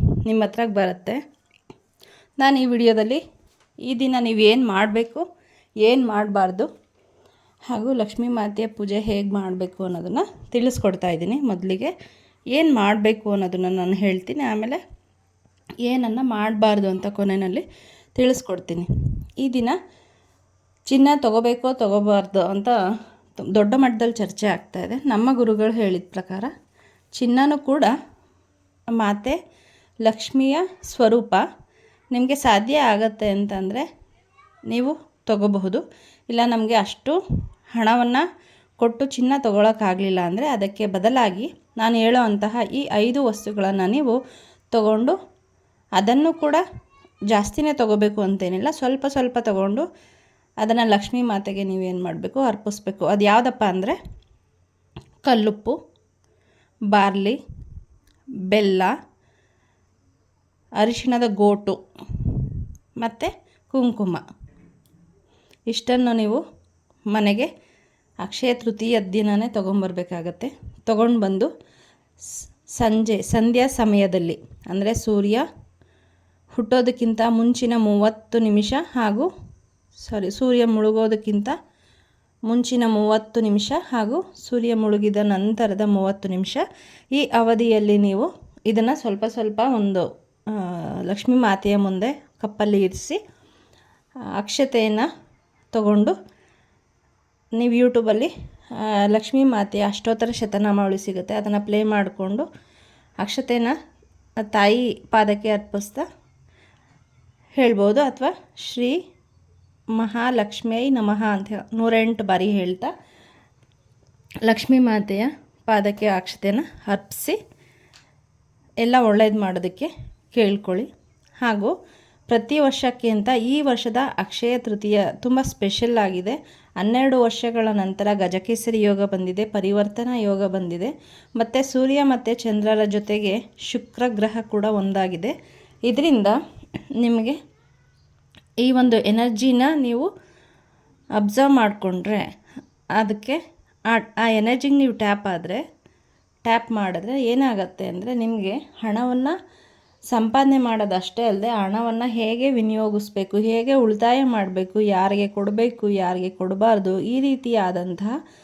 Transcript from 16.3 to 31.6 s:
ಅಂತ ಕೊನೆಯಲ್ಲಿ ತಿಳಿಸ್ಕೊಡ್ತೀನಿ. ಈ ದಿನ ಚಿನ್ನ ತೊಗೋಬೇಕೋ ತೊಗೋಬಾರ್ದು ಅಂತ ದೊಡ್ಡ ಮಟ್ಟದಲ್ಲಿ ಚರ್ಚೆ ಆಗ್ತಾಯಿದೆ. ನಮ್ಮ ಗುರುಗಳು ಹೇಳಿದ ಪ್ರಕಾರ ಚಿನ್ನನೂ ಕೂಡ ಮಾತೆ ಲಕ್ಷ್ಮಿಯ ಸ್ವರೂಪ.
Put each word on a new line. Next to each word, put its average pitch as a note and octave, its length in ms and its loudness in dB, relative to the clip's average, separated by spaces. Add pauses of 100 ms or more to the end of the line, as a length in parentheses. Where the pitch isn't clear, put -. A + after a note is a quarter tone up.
ಅಂತ F#3+ 180 -4
ಕೊನೆಯಲ್ಲಿ G3 600 -2 (480)
ತಿಳಿಸ್ಕೊಡ್ತೀನಿ. F#3 720 -2 (500)
ಈ C4+ 120 -2
ದಿನ A#3+ 200 0 (1160)
ಚಿನ್ನ C4+ 220 6 (140)
ತೊಗೋಬೇಕೋ A#3+ 520 2
ತೊಗೋಬಾರ್ದು G3+ 680 2
ಅಂತ G3 280 -2 (840)
ದೊಡ್ಡ G#3 220 4
ಮಟ್ಟದಲ್ಲಿ A#3+ 360 2
ಚರ್ಚೆ G#3 340 -4
ಆಗ್ತಾಯಿದೆ. F3+ 480 -4
ನಮ್ಮ B3+ 380 0
ಗುರುಗಳು A3 380 2
ಹೇಳಿದ G3 400 0
ಪ್ರಕಾರ F#3+ 320 -8 (680)
ಚಿನ್ನನೂ C4 460 2
ಕೂಡ C#4 280 2 (1040)
ಮಾತೆ A3+ 600 -2 (500)
ಲಕ್ಷ್ಮಿಯ C4 560 0 (260)
ಸ್ವರೂಪ. A#3 520 2 (760)